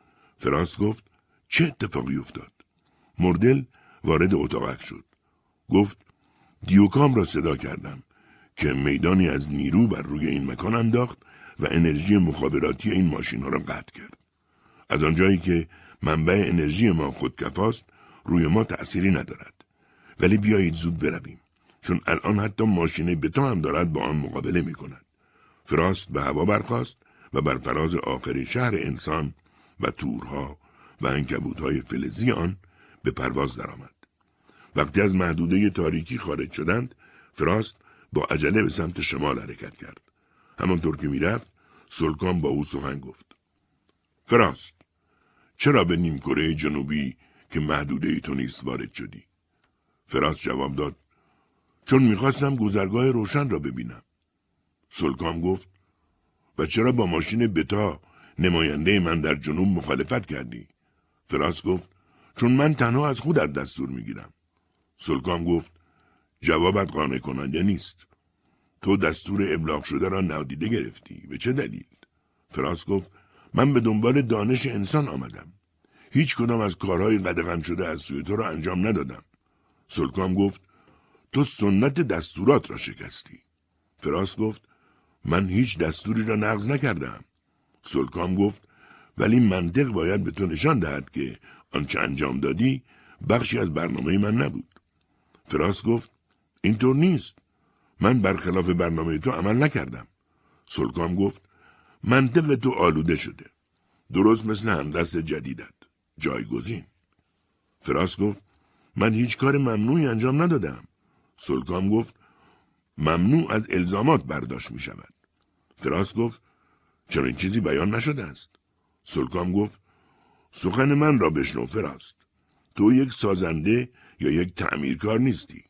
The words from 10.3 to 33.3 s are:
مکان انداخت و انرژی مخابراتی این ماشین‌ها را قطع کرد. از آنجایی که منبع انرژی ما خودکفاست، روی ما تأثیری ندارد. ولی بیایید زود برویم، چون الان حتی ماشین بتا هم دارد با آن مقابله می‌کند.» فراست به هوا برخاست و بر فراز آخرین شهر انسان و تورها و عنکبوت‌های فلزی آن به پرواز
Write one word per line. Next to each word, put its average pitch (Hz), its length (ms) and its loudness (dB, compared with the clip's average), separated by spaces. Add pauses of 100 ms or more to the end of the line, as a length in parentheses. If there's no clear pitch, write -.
مکان 110 240 -4
انداخت 117 440 2 (400)
و 73 120 -2
انرژی 82 460 4
مخابراتی 76 760 0
این 92 160 2
ماشین‌ها 67 420 -2
را 67 100 -2
قطع - 360 -8
کرد. - 240 -20 (680)
از 76 160 2
آنجایی 90 340 4
که 85 300 0 (340)
منبع 80 440 2
انرژی 85 440 2
ما 78 200 2
خودکفاست، 69 760 -4 (400)
روی 82 220 2
ما 104 180 4
تأثیری - 460 -2
ندارد. - 540 -4 (560)
ولی 95 160 6
بیایید 101 380 4
زود 82 240 -2
برویم، - 420 -6 (420)
چون - 240 -2
الان 95 320 0
حتی 104 260 -2
ماشین 85 560 0
بتا 131 300 0
هم 95 100 -2
دارد 78 320 0
با - 100 -2
آن 73 140 -2
مقابله 80 460 -2
می‌کند.» 71 420 -10 (600)
فراست 85 480 0
به 69 100 -2
هوا 71 220 -2
برخاست 107 520 -2 (360)
و 69 80 0
بر 71 180 0
فراز 76 360 -2
آخرین 65 500 -4
شهر 123 300 -2
انسان 78 600 -4 (460)
و - 100 -2
تورها 67 680 -8 (420)
و 62 80 -2
عنکبوت‌های 67 720 -4
فلزی - 520 -2
آن 87 240 -2 (460)
به - 80 0
پرواز 65 460 -4